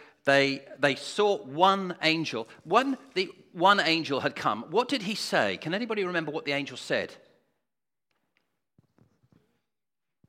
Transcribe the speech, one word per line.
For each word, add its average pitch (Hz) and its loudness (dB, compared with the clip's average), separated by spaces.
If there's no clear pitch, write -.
they, 139 4
they 143 2
saw 202 0
one 185 2
angel. 156 -2
One, 247 2
the, 185 -2
one 190 4
angel 151 0
had 131 -2
come. 117 -2
What 233 0
did 247 -2
he 202 -6
say? 110 0
Can 156 -8
anybody 214 -4
remember 170 -4
what 156 -6
the 143 -4
angel 139 -4
said? 113 -4